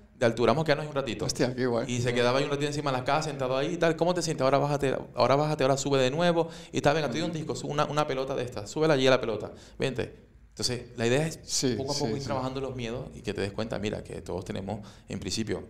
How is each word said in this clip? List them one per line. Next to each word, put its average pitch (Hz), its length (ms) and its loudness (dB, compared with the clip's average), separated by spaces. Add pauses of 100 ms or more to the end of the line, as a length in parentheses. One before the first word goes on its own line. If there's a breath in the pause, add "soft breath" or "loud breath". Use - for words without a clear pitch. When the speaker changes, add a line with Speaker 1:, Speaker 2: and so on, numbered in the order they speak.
(180 loud breath)
Speaker 1:
de 127 80 2
altura, 117 280 4
vamos 156 100 2
a - 20 0
quedarnos 147 200 2
ahí 151 40 -8
un 143 60 -12
ratito". 117 300 -2
Speaker 2:
Hostia, - 280 0
qué 123 120 -2
guay. 120 260 0
Speaker 1:
Y 123 100 -2
se 120 120 0
quedaba 123 260 4
ahí 147 60 2
un 147 60 -6
ratito 143 160 -2
encima 143 240 -2
de 131 60 0
la 123 60 -4
caja, 143 200 2
sentado 135 340 -2
ahí 151 160 0
y 170 40 -4
tal. 165 200 4
"¿Cómo 165 160 2
te 175 80 0
sientes? 160 220 -2
Ahora 135 140 6
bájate, 139 380 2 (200)
ahora 120 200 6
bájate, 147 300 2
ahora 135 120 6
sube 139 220 2
de 127 100 4
nuevo. 165 380 2 (240 loud breath)
Y - 100 0
tal, 147 140 6
venga, 151 160 0
te 147 80 -2
doy 170 80 -2
un 175 60 -4
disco, 143 220 -4
sube 143 160 -6
una, 147 140 2
una 147 220 0
pelota 135 280 -4
de 127 80 -2
estas. 113 280 -8
Súbela 156 220 4
allí 131 120 4
a 131 60 8
la 123 80 6
pelota. 104 320 -4 (260 loud breath)
Vente". 131 460 -4 (260)
Entonces, 113 340 -4 (140)
la 117 100 0
idea 135 180 4
es 160 200 -6
Speaker 2:
Sí, - 300 0
Speaker 1:
poco 101 180 -4
a - 20 -2
poco 147 140 -2
Speaker 2:
sí, 143 40 -2
Speaker 1:
ir 139 60 -2
Speaker 2:
sí. - 80 -6
Speaker 1:
trabajando 131 340 -2
los 127 140 -6
miedos 120 400 -6
y 117 60 -14
que 101 120 -4
te 101 80 -2
des 98 100 -2
cuenta, 113 280 -4
mira, 101 240 -2
que 92 180 -10
todos 90 240 -6
tenemos, 101 360 -6 (280 loud breath)
en 101 100 -6
principio, 92 500 -4